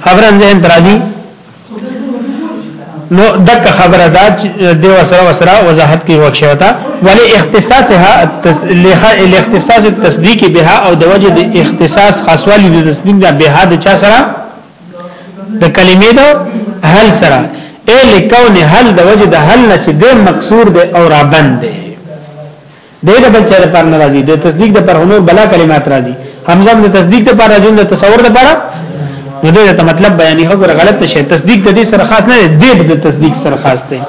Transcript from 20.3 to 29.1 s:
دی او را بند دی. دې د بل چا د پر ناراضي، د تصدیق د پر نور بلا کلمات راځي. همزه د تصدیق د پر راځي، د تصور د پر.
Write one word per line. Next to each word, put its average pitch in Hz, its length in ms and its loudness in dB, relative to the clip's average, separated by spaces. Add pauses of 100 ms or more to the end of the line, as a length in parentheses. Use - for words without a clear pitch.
دی 175 100 2 (120)
او 170 60 2 (120)
را 147 80 2 (100)
بند 147 200 0 (100)
دی. 110 120 -8 (1300)
دې 202 180 2
د - 100 2
بل 220 160 2
چا 190 140 0
د - 100 0
پر 165 180 2
ناراضي، 143 300 0
د 147 100 0 (140)
تصدیق 175 300 0
د 208 100 2
پر 175 100 0 (140)
نور 208 180 2
بلا 196 240 2
کلمات 160 400 0
راځي. 123 220 -4 (340)
همزه 196 240 2 (120)
د - 20 2 (120)
تصدیق 185 300 2
د - 100 2
پر 220 140 2
راځي، 208 180 2 (100)
د 196 120 2
تصور 214 340 2
د - 100 2
پر. 262 100 4 (960)